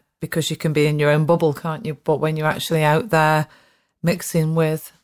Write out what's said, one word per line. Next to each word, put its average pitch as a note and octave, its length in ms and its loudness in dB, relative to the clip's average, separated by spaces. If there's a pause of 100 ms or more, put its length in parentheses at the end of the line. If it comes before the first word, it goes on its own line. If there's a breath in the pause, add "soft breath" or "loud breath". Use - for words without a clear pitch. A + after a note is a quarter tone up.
(220)
Because D#3+ 300 -4
you D#3 40 -6
can D#3+ 160 -2
be D3 140 2
in D3+ 140 0
your D3 100 2
own D#3 160 2
bubble, D#3+ 280 2
can't D#3+ 320 -8
you? D3+ 100 -6
But D#3 260 -2
when D#3 160 -2
you're D#3 100 0
actually D#3 360 -2
out D#3 260 2
there D#3 380 2 (560 soft breath)
mixing E3 520 -2
with D#3 360 -2 (120)